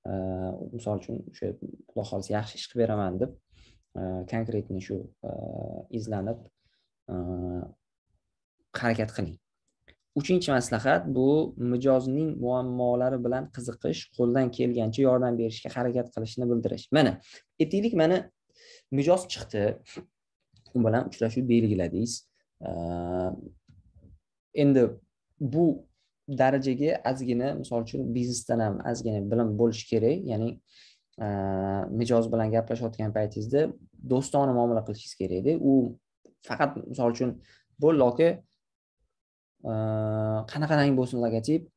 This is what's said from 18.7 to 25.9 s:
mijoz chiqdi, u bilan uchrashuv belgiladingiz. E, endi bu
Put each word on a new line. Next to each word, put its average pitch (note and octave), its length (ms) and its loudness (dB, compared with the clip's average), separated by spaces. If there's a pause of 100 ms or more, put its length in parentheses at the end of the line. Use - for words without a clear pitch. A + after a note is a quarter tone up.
mijoz D3+ 360 4
chiqdi, - 400 -4 (1120)
u B2+ 40 2
bilan A2+ 300 2
uchrashuv A#2+ 400 -2
belgiladingiz. G#2+ 720 2 (420)
E, D#3+ 120 -8 (1800)
endi C3+ 340 6 (520)
bu D3 240 2 (640)